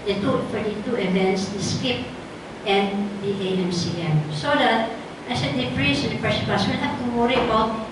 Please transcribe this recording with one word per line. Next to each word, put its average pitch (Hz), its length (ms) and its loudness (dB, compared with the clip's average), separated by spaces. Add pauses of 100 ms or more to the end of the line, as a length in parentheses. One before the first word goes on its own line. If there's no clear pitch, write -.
the 196 160 0
two, 254 220 2 (100)
for 214 80 -2
the 208 140 -2 (100)
two 233 160 0
events, 190 540 2
the 196 80 -4
skip 247 400 0 (640)
and 202 420 2 (140)
the 202 80 -2
A 196 200 -2 (120)
M 175 100 0
C 170 220 0 (100)
M, 151 160 4 (140)
so 285 180 0
that," 226 380 4 (400)
I - 80 0
said, 269 180 0
"the 247 160 0
priests 277 320 2
and 226 80 -2
the 226 80 -4
participants 208 480 0
will 254 140 0
have - 160 -2
to 240 80 -2 (100)
worry 240 240 4
about 220 520 2